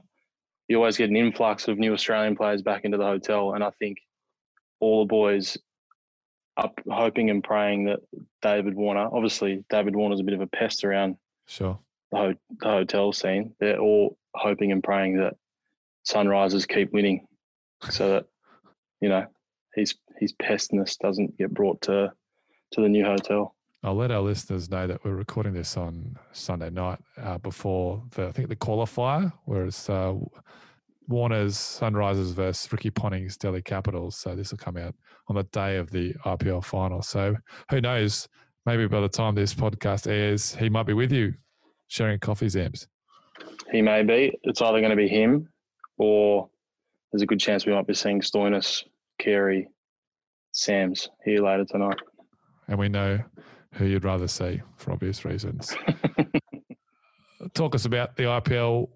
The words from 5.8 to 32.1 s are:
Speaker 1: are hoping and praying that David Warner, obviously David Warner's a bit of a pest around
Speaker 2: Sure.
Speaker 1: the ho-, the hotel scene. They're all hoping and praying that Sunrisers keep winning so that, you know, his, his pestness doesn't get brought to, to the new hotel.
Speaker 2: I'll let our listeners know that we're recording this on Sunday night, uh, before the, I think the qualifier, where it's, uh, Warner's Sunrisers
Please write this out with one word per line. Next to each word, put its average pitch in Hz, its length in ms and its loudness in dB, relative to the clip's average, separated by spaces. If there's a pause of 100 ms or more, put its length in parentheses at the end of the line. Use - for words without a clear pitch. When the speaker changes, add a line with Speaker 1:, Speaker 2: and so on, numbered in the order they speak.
Speaker 1:
are 110 120 -2 (220)
hoping 113 400 0
and 101 120 0
praying 104 420 0
that 101 160 -2 (420)
David 104 320 0
Warner, 104 360 0
obviously 104 580 -2
David 101 260 0
Warner's 104 240 0
a 95 40 -2
bit 98 120 0
of 95 60 -2
a 95 60 -4
pest - 360 -4
around 98 320 0 (320)
Speaker 2:
Sure. 95 320 -4 (320)
Speaker 1:
the 104 60 -4
ho-, 98 160 2 (260)
the 113 100 -2
hotel 101 420 2
scene. 101 480 -2
They're 107 200 0
all 107 380 4 (180)
hoping 104 360 0
and 95 120 0
praying 95 340 0
that 95 200 0 (720)
Sunrisers 98 600 2
keep 101 240 0
winning 101 340 2 (640)
so 98 200 0
that, 95 160 2 (760)
you 104 80 2
know, 95 160 2 (480)
his, 107 220 -2 (240)
his 104 140 -2
pestness - 640 -2
doesn't 98 400 -2
get 98 140 -2
brought 98 320 0
to, 98 280 0 (600)
to 110 80 0
the 104 80 6
new 104 160 4
hotel. 101 500 0 (260)
Speaker 2:
I'll 98 140 -2
let 123 160 0
our 110 80 0
listeners 98 500 -4
know 92 180 -2
that - 180 -6
we're 98 100 -2
recording 101 380 -4
this 87 240 -6
on 85 400 -8 (160)
Sunday 82 360 -8
night, 90 300 -4 (180)
uh, 101 200 -8
before 92 760 -4
the, 92 160 -6
I 92 60 -8
think - 160 -4
the 117 80 -8
qualifier, 123 760 -2 (140)
where 95 220 -2
it's, - 220 -8
uh, 95 260 -2 (920)
Warner's 113 480 0
Sunrisers 98 800 -2